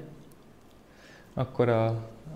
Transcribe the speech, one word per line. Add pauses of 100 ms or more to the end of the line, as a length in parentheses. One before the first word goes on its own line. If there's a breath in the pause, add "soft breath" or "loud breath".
(1300 loud breath)
Akkor
a, (500)